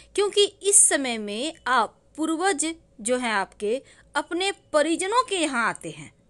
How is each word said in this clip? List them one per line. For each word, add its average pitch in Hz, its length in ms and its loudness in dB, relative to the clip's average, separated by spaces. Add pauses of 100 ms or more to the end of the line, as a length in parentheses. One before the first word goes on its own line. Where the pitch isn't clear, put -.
(140)
क्योंकि 403 300 2
इस - 440 4
समय 262 300 -2
में 214 340 -6 (140)
आप 240 340 0 (160)
पूर्वज 320 580 -2 (260)
जो 240 180 0
हैं 247 140 -2
आपके, 208 500 -2 (320)
अपने 339 380 -2
परिजनों 330 720 0
के 403 120 -6
यहाँ 269 320 0
आते 170 220 -8
हैं 151 240 -16 (160)